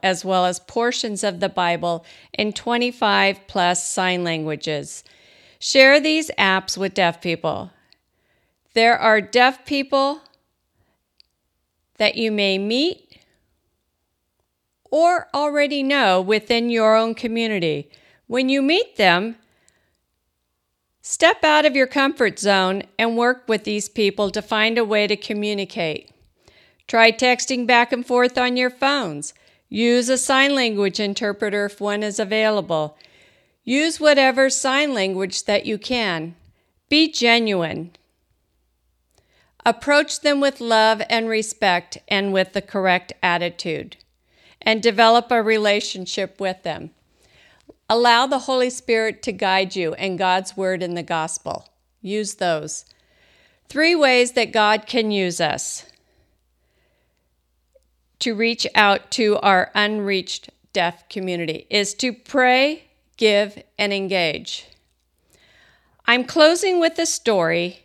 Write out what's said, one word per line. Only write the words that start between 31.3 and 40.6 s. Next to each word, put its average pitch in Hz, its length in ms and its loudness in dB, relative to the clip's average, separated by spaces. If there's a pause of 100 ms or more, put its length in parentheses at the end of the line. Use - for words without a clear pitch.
if 202 140 -12
one 208 240 -4
is 208 160 -6
available. 196 800 -2 (640)
Use 302 380 -2
whatever 269 480 4
sign 269 440 -2
language 190 520 -4
that 208 200 -2
you 214 120 -4
can. 180 580 -6 (540)
Be 320 200 4
genuine. 202 840 0 (1800)
Approach 285 520 0
them 285 200 0
with 277 220 0